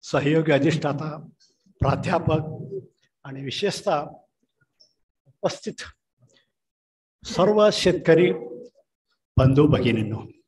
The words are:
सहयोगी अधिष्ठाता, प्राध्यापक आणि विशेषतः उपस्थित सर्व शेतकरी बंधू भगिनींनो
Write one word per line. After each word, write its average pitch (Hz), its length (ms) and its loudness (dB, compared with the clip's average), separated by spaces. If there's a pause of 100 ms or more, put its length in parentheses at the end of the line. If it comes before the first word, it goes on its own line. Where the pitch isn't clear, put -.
सहयोगी 151 480 0
अधिष्ठाता, 147 640 0 (640)
प्राध्यापक 160 580 0 (880)
आणि 135 180 -14
विशेषतः 156 640 -4 (1200)
उपस्थित - 560 -8 (1400)
सर्व 208 500 2
शेतकरी 175 580 4 (1040)
बंधू 135 300 6
भगिनींनो 107 540 0 (260)